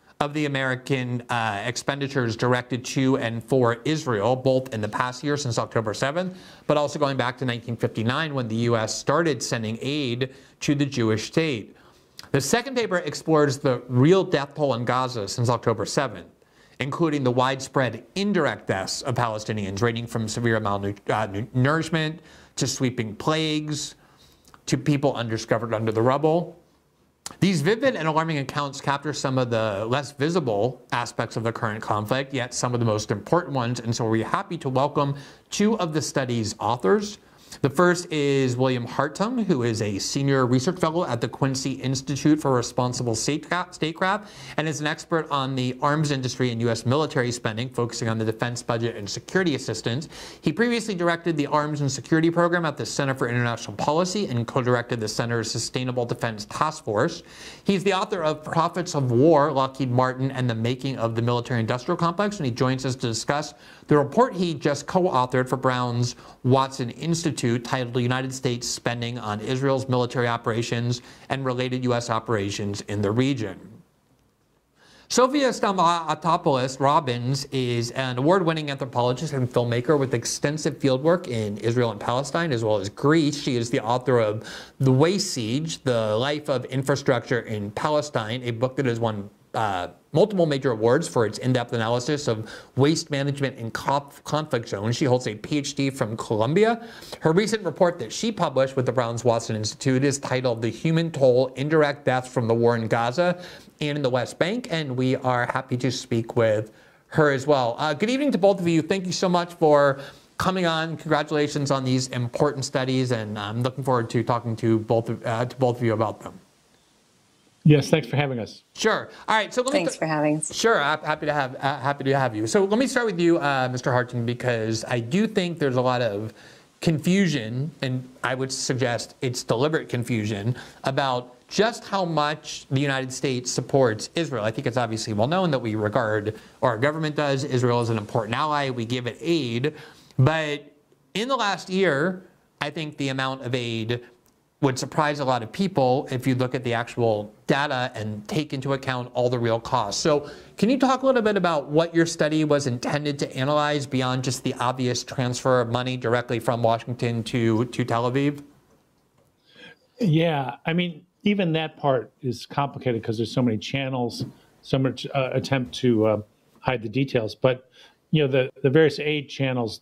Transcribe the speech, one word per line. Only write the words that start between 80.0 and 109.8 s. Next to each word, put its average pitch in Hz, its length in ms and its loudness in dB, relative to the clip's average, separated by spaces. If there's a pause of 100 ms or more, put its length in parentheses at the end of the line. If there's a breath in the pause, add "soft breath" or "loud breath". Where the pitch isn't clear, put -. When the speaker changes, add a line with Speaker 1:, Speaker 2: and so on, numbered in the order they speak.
Speaker 1:
extensive 147 640 -2
fieldwork 151 480 2
in 107 320 -4
Israel 117 320 2
and 104 80 -8
Palestine, 143 540 -2
as 113 100 0
well 107 140 2
as 98 120 -2
Greece. 143 540 2
She 131 140 0
is 117 140 -2
the 127 100 0
author 123 400 2
of 110 280 0 (300 loud breath)
The 135 140 4
Waste 165 400 4
Siege, 135 500 -4
The 113 320 2
Life 147 340 -2
of 127 180 -2
Infrastructure 131 720 0
in 104 320 -6
Palestine, 131 720 -2
a 120 80 -2
book 127 240 -2
that 139 100 0
has 117 140 0
won, 104 280 -2 (260)
uh, 98 340 -2 (240)
multiple 180 340 4
major 139 260 0
awards 120 360 2
for 120 160 2
its 101 140 -2
in-depth 123 340 0
analysis 120 540 -2
of 110 240 -2 (260 loud breath)
waste 151 340 2
management 139 480 -2
in 113 120 -8
conf-, - 540 -4
conflict 151 440 -2
zones. 110 280 -2
She - 80 0
holds 123 240 2
a 107 80 -4
P 147 220 -4
H 139 160 -4
D 139 140 0
from 123 280 -4
Columbia. 170 720 0 (320 loud breath)
Her 160 120 4
recent 208 320 2
report 175 360 2
that 110 120 -8
she 226 200 -2
published 135 420 0
with 123 120 0
the 123 60 0
Browns 117 320 -2
Watson 117 300 2
Institute 127 480 0
is 139 160 0
titled 127 440 -2
The 120 60 0
Human 160 440 0
Toll, 131 420 6
Indirect 147 500 2
Deaths 127 240 0
from 117 200 0
the 117 60 4
War 117 220 4
in 113 120 -4
Gaza 127 520 0 (400 loud breath)
and 147 160 -2
in 147 60 -2
the 127 80 0
West 120 280 -2
Bank, 220 320 -2
and 151 260 -2
we 131 200 2
are 123 300 2
happy 135 300 -4
to 123 160 -2
speak - 440 -4
with 110 360 2 (360 soft breath)
her 151 220 4
as 131 160 -2
well. 123 320 2
Uh, 151 160 -2
good 202 160 0
evening 269 220 0
to 226 60 0
both 196 220 4
of 170 60 -2
you. 165 160 4
Thank 185 240 -2
you 180 60 -4
so 190 160 0
much 175 260 0
for 143 460 6 (380 loud breath)